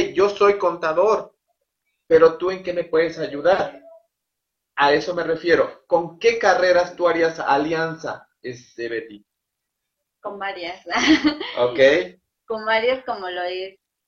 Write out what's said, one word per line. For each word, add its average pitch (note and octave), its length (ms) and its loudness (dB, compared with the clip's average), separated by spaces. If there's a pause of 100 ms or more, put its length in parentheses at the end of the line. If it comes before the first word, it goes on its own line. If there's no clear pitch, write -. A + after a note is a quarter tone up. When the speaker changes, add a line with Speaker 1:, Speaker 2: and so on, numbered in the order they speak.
(140)
Speaker 1:
yo F#3+ 140 2
soy G3+ 300 2
contador, E3+ 760 -2 (720)
pero D#3+ 300 6
¿tú F3+ 140 -6
en F#3 120 -10
qué F3+ 120 -6
me E3+ 100 -4
puedes D#3+ 340 -2
ayudar? D3 640 -2 (960)
A C#3+ 160 2
eso D#3 220 -2
me E3+ 80 -6
refiero. D#3+ 640 0
¿Con E3+ 320 -2
qué A#3 200 0
carreras F3+ 580 2
tú F3 120 0
harías E3 300 0
alianza, D#3 920 -4 (140)
este, A#2+ 460 -12
Betty? A2+ 360 -12 (960)
Speaker 2:
Con G3+ 180 -12
varias. F#3 460 -10 (720)
Speaker 1:
Ok. - 200 0
Speaker 2:
<laughs> D3+ 440 4 (240)
Con A3 180 -8
varias, A#3 400 0
como G3+ 260 -8
lo F3+ 120 -8
es F#3 360 -8 (300)